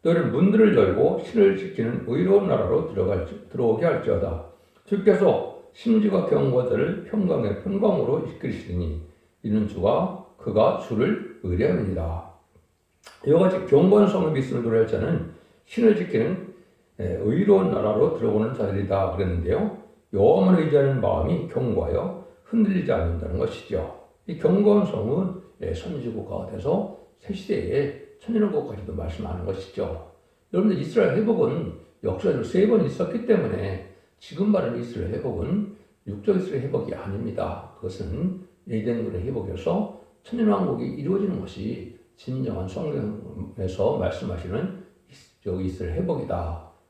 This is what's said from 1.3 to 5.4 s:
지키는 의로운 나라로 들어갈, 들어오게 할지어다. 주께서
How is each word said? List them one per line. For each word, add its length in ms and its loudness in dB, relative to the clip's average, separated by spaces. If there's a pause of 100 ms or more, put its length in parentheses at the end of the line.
지키는 500 -4
의로운 400 4
나라로 400 2
들어갈, 400 -2 (220)
들어오게 360 0
할지어다. 600 0 (400)
주께서 760 2 (120)